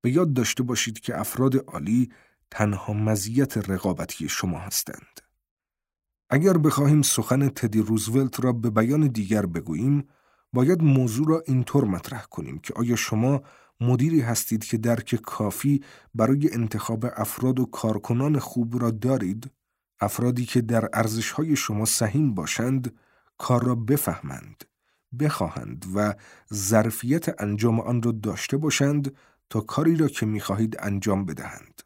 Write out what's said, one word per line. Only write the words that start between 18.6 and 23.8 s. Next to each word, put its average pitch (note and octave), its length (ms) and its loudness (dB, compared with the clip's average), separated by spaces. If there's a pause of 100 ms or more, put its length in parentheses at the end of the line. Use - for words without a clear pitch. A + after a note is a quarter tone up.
را A#2 100 2
دارید؟ A2+ 600 -2 (480)
افرادی A#2+ 460 0
که B2 160 2
در A2+ 320 0
ارزش‌های A2+ 640 0
شما G#2+ 300 -2
سهیم A#2 480 2
باشند، B2 640 -2 (420)
کار A#2+ 260 2
را B2 120 0
بفهمند، G2+ 880 -4 (560)